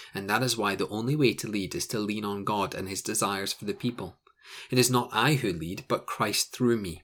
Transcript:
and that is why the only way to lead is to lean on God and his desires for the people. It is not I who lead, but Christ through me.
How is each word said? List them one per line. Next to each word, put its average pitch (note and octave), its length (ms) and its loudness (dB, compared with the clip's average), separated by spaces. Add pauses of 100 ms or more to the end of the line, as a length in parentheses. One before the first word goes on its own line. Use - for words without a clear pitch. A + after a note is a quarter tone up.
(140)
and G2 160 -4
that A2 100 4
is B2 160 0
why G2+ 200 2
the G2 120 0
only A#2 280 0
way B2+ 180 6
to - 140 -6
lead G2+ 260 -2
is F2 140 -4
to A2+ 100 -2
lean G#2+ 260 -2
on G2+ 200 -4
God G2+ 280 0
and F#2+ 160 -6
his F#2+ 140 -4
desires G2+ 500 0
for - 120 -10
the G2+ 100 -2
people. A#2+ 440 -6 (520)
It C3 80 2
is B2+ 140 6
not B2 200 2
I A#2+ 220 4
who A#2 180 2
lead, E2 360 -6
but - 180 -2
Christ - 480 -2
through A#2+ 220 4
me. F2+ 280 -6